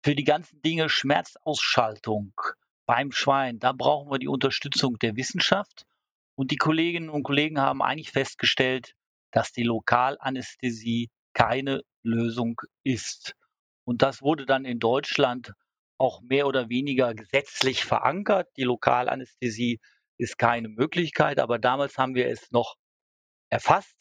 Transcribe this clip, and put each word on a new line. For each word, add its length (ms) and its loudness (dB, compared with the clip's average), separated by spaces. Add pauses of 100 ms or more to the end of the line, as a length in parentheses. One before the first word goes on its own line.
Für 100 2
die 100 -2
ganzen 380 0
Dinge 260 0
Schmerzausschaltung 1400 0 (540)
beim 240 0
Schwein, 480 0
da 140 0
brauchen 400 0
wir 60 0
die 100 -4
Unterstützung 720 0
der 160 -2
Wissenschaft. 680 -2 (520)
Und 160 -2
die 40 0
Kolleginnen 540 0
und 140 -4
Kollegen 360 0
haben 220 2
eigentlich 300 -2
festgestellt, 840 0 (380)
dass 180 2
die 140 -2
Lokalanästhesie 1500 -2 (240)
keine 480 0 (220)
Lösung 560 -2 (240)
ist. 500 -6 (500)
Und 180 0
das 200 0
wurde 240 -2
dann 180 0
in 140 -6
Deutschland 720 -2 (460)
auch 240 -2
mehr 240 0
oder 220 -2
weniger 460 0
gesetzlich 720 -2
verankert. 720 0
Die 60 -4
Lokalanästhesie 1160 0 (380)
ist 200 -6
keine 300 2
Möglichkeit, 720 0
aber 180 0
damals 400 0
haben 160 0
wir 140 2
es 240 -8
noch 240 0 (760)
erfasst. 500 2